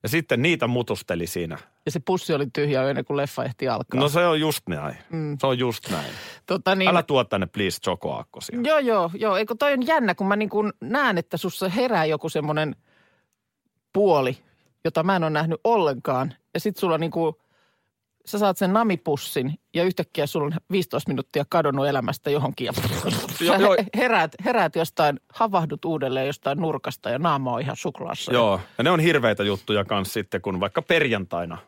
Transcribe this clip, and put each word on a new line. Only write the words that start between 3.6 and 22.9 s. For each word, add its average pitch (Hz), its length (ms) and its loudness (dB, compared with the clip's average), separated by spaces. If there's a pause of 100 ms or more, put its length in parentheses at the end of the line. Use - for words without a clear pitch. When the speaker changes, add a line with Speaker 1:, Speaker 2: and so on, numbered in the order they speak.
Speaker 2:
alkaa. 120 320 -2
Speaker 1:
No 147 80 4
se 170 180 4
on 160 140 4
just 156 280 0
näin. 147 280 -6 (140)
Speaker 2:
Mm. 151 300 -6
Speaker 1:
Se 139 60 0
on 127 120 2
just 123 320 -4
näin. 76 220 -6 (340)
Speaker 2:
Tota 185 280 0
niin 190 140 2
Speaker 1:
Älä 175 140 4
tuo 131 220 2
tänne, 95 220 -2
please, 95 340 -2
chokoaakkosia. - 840 -6
Speaker 2:
Joo, 311 140 4
joo, 214 360 2
joo. 202 220 0
Eikö 220 220 -2
toi 285 140 2
on 254 140 0
jännä, 254 280 2
kun 196 140 -2
mä 202 80 4
niin 214 120 -2
kuin 208 320 0
näen, 233 380 0
että 165 180 -4
sussa 185 320 -4
herää 208 360 0
joku 156 240 -2
semmonen 151 480 -2 (1160)
puoli, 151 460 4 (460)
jota 160 180 0
mä 190 140 2
en 170 80 0
ole 156 60 0
nähnyt 156 340 0
ollenkaan. 143 680 0 (200)
Ja 170 60 -2
sit 208 160 -2
sulla 165 220 0
niin 165 120 -2
kuin, 165 240 -2 (920)
sä 208 120 -4
saat 196 180 4
sen 185 160 2
namipussin 160 840 0 (200)
ja 170 100 2
yhtäkkiä 165 420 -2
sulla 147 200 -2
on 143 60 -2 (180)
viisitoista 175 400 -2
minuuttia 139 380 -2
kadonnut 143 380 2
elämästä 135 440 -2
johonkin. 143 340 -2
Ja - 80 -6 (680)